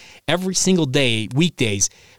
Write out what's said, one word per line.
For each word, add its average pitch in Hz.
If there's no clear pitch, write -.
every 185
single 185
day, 123
weekdays, 117